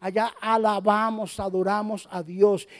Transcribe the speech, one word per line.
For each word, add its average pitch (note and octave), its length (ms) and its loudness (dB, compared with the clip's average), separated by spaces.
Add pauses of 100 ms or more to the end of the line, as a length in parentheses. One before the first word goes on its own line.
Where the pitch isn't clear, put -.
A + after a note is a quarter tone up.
allá G#3 400 -2
alabamos, G#3+ 960 0
adoramos G3 720 -2
a F3+ 100 -6
Dios, F#3 460 2 (120)